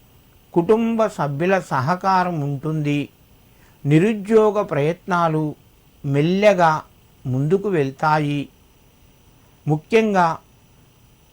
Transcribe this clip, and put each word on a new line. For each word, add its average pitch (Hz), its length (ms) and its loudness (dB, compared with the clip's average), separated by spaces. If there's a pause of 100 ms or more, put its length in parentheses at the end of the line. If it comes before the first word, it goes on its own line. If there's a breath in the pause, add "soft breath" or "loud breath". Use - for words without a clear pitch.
(540)
కుటుంబ 220 540 0
సభ్యుల 170 520 -2
సహకారం 180 840 -2
ఉంటుంది. 147 680 -4 (760 soft breath)
నిరుద్యోగ 208 760 2
ప్రయత్నాలు 160 960 -2 (500)
మెల్లగా 170 760 2 (440)
ముందుకు 156 440 0
వెళ్తాయి. 147 800 -2 (1160)
ముఖ్యంగా 180 680 0 (960)